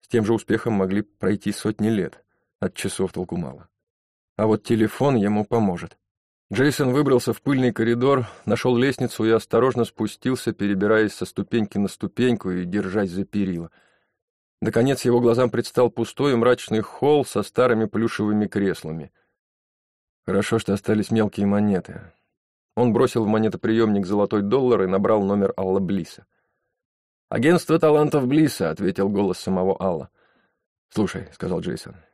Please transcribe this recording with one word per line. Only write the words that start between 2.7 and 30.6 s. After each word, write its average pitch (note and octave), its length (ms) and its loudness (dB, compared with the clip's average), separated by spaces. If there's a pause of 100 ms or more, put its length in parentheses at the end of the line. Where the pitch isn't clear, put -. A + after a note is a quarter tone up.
часов - 380 -6
толку F#2 240 -8
мало. E2 320 -10 (680)
А G#2+ 100 2
вот G#2+ 160 2
телефон A#2+ 540 0
ему G#2 280 0
поможет. G2 540 -2 (540)
Джейсон B2+ 400 2
выбрался C3 400 2
в - 80 -6
пыльный C3 320 0
коридор, A#2+ 540 2 (180)
нашёл A#2+ 320 0
лестницу B2 480 -2
и A2 60 4
осторожно A#2 560 2
спустился, A#2+ 640 -4
перебираясь G#2 640 0
со - 100 -8
ступеньки G#2 540 -4
на G2+ 100 0
ступеньку A2+ 600 -2
и F2+ 160 -4
держась F#2+ 420 -2
за F#2 160 -6
перила. F#2 460 -6 (880)
Наконец A#2 460 0
его A#2+ 140 4
глазам A#2+ 280 2
предстал A#2 420 0
пустой C3 420 -2
и B2 40 2
мрачный A#2 440 2
холл C#3+ 440 0
со - 180 -4
старыми A2+ 440 2
плюшевыми G#2+ 600 -2
креслами. E2 640 -4 (1120)
«Хорошо, G2+ 320 0
что G2+ 160 -2
остались G#2+ 360 -2
мелкие G#2 360 0
монеты». G2+ 680 -2 (640)
Он A#2 160 2
бросил A#2+ 320 2
в G#2 40 0
монетоприёмник A2 760 2
золотой G2+ 380 0
доллар A#2 400 2
и F#2+ 40 0
набрал G2 360 2
номер G2 340 0
Алла F#2+ 240 0
Блиса. F2+ 460 -6 (1040)
«Агентство D#3+ 480 2
талантов D3+ 480 4
Блиса», — C#3 440 2
ответил F#2+ 380 -2
голос G2+ 300 0
самого F#2 440 -2
Алла. F2 280 -4 (800)